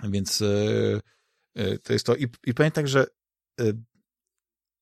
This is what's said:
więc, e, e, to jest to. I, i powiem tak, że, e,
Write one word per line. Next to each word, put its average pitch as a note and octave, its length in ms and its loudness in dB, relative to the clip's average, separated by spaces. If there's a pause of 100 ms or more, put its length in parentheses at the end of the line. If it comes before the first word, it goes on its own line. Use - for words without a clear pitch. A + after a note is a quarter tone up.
więc, G2 380 -2
e, G#2 580 2 (540)
e, G#2 240 -4
to - 140 -6
jest A2+ 140 0
to. A#2+ 100 2
I, C#3+ 100 -2 (200)
i B2 80 0
powiem D3+ 180 2
tak, D3 160 -2
że, C3+ 180 4 (540)
e, A#2+ 40 0 (1160)